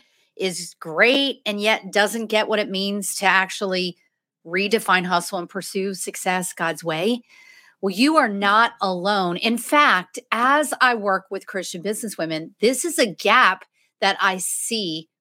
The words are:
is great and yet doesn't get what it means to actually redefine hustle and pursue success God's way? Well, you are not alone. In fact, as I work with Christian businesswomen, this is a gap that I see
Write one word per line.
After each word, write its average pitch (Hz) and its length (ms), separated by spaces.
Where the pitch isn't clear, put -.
is 180 440
great 240 640
and 208 160
yet 208 320
doesn't 208 360
get 214 200
what 214 100
it 208 120
means 196 460
to 196 100
actually 185 720
redefine 196 580
hustle 180 340
and 175 120
pursue 196 420
success 185 640
God's 165 280
way? 170 380
Well, 196 120
you 277 220
are 285 100
not 202 540
alone. 185 560
In 226 220
fact, 240 600
as 262 480
I 247 140
work 196 360
with 196 160
Christian 180 360
businesswomen, 170 680
this 247 240
is 320 120
a 294 60
gap 202 640
that 196 180
I 190 200
see 175 720